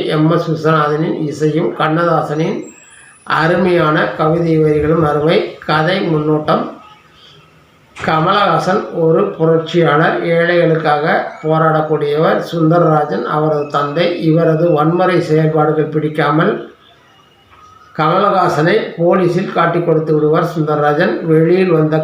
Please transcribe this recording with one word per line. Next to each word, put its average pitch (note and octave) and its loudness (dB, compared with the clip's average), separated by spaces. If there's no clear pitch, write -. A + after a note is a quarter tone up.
எம் D#3 2
எஸ் D#3+ 0
விஸ்வநாதனின் D#3 0
இசையும் D3+ -2
கண்ணதாசனின் D#3+ -2
அருமையான E3+ 0
கவிதை E3 0
வரிகளும் D3+ 2
அருமை. D3 0
கதை D#3 0
முன்னோட்டம். D3+ 0
கமலஹாசன் F3+ 0
ஒரு D#3+ 4
புரட்சியாளர், D#3+ 2
ஏழைகளுக்காக D#3+ 2
போராடக்கூடியவர். D#3 0
சுந்தரராஜன் D#3+ 2
அவரது D3+ -2
தந்தை. D3 -2
இவரது D#3+ 2
வன்முறை F3 0
செயல்பாடுகள் D#3 0
பிடிக்காமல் D3+ 0
கமலஹாசனை F3+ 0
போலீசில் F3+ 0
காட்டிக் E3+ 0
கொடுத்து D#3 0
விடுவார் D#3 0
சுந்தரராஜன். D3 0
வெளியில் F3 4
வந்த D#3 0